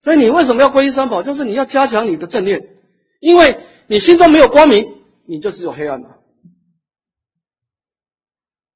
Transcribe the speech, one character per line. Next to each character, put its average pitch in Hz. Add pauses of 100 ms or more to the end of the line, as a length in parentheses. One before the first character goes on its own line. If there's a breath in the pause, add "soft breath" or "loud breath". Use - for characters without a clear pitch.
所 302
以 320
你 233
为 330
什 247
么 240
要 277
皈 269
依 277
三 262
宝？ 180
就 285
是 277
你 202
要 269
加 269
强 226
你 165
的 170
正 202
念， - (400)
因 339
为 302 (240 loud breath)
你 208
心 339
中 339
没 311
有 262
光 294
明， 220 (240)
你 160
就 202
只 175
有 156
黑 147
暗 135
嘛。 - (2500)